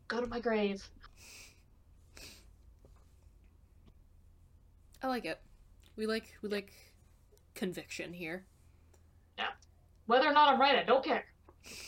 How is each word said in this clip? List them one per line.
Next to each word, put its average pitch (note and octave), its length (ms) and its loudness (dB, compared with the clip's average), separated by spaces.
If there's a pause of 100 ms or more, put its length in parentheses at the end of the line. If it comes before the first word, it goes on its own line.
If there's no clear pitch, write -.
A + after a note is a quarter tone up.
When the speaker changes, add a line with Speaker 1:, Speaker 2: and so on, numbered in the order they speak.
Speaker 1:
go A3+ 120 -4
to B3 80 -4
my A#3+ 120 -6
grave. G#3 480 -2 (4000)
Speaker 2:
I C4 60 -4
like B3 160 -4
it. D#3+ 160 -8 (560)
We G#3+ 100 -6
like, A3 360 -6
we G#3 60 -6
like G3 240 -6 (800)
conviction F3 580 -8
here. F3 340 -12 (920)
Speaker 1:
Yeah. - 140 -6 (560)
Whether C4 200 4
or D4 60 4
not D4 160 8
I'm B3+ 120 6
right, C4+ 160 6
I F3 80 2
don't A3+ 200 4
care. A#3+ 220 -2 (600)